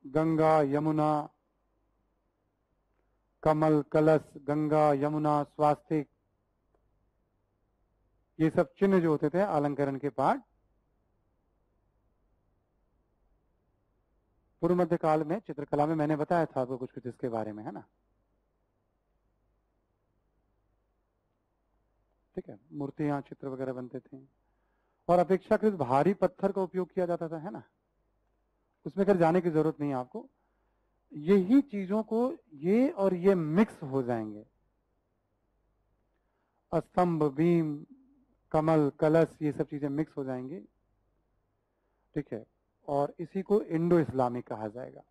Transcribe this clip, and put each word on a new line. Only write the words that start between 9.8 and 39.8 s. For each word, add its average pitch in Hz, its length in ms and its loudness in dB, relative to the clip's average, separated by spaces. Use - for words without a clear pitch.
के 139 140 -6
पार्ट, 202 300 0
पूर्व 170 140 2
मध्य 175 240 0
काल 156 240 2
में 165 180 -4
चित्रकला 147 440 -2
में 160 100 -2
मैंने 151 220 0
बताया 160 280 0
था - 160 -6
आपको 127 160 -4
कुछ 127 140 -12
कुछ 123 160 -14
इसके 120 220 -8
बारे 110 220 -6
में, 107 120 -14
है 151 80 -12
ना। 135 120 -16
ठीक 185 140 -12
है, 110 80 -18
मूर्तियां, 143 480 -6
चित्र - 260 -16
वगैरह 131 260 -8
बनते 127 280 -12
थे - 160 -20
और 175 100 6
अपेक्षाकृत 196 560 2
भारी 143 400 2
पत्थर 190 360 -2
का 190 120 -4
उपयोग 180 300 -6
किया 180 120 -2
जाता 170 220 -4
था, 160 100 -10
है 165 140 -12
ना। 220 120 -16
उसमें 185 200 -2
खैर 196 120 4
जाने 170 240 4
की 170 80 -2
जरूरत 156 300 0
नहीं 143 100 -4
है 139 60 -4
आपको। 208 340 -10
यही 196 520 4
चीजों 202 400 -4
को, 220 180 -2
ये 208 360 2
और 196 240 0
ये 185 200 2
मिक्स 165 480 0
हो 135 200 -4
जाएंगे, 110 400 -6
स्तंभ, 170 520 0
बीम, 160 420 2
कमल, 156 480 2
कलश, 160 420 2
ये 151 100 -2
सब 143 160 -6
चीजें 147 220 -8